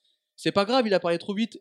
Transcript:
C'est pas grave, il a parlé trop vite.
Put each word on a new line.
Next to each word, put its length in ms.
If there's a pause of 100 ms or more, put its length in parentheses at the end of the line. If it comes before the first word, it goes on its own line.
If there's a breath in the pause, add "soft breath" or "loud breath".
(360)
C'est 160
pas 140
grave, 220
il 60
a 60
parlé 200
trop 160
vite. 260